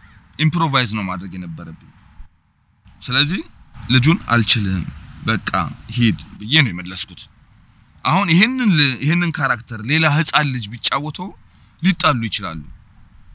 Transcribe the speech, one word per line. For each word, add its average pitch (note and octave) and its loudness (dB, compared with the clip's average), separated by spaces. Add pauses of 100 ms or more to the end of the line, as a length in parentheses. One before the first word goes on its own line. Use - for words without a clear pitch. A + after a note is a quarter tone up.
(380)
ኢምፕሮቫይዝ C3+ 2
ነው G#2+ -4
ማድረግ F#2 -8
የነበረብኝ። E2+ -14 (1120)
ስለዚህ C#3+ 0 (420)
ልጁን C3 4 (100)
«አልችልህም፣ G#2 2 (380)
በቃ - -2 (400)
ሂድ» A2+ 0 (140)
ብዬ G#2+ -8
ነው C#3 4
የመለስኩት። F2+ -8 (840)
አሁን F3+ 2
ይሄንን A3+ 4
ል-፣ C#3+ 4
ይሄንን E3+ 0
ካራክተር A#2+ -4
ሌላ D3+ 0
ህፃን D3+ 2
ልጅ B2 -4
ቢጫወተው D3 -2 (540)
ሊጣሉ D#3+ 2
ይችላሉ። F2+ -4 (760)